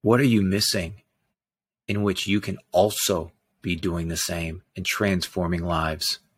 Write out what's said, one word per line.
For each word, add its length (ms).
What 140
are 60
you 180
missing 600
in 160
which 240
you 140
can 180
also 580
be 160
doing 320
the 80
same 480
and 100
transforming 800
lives? 540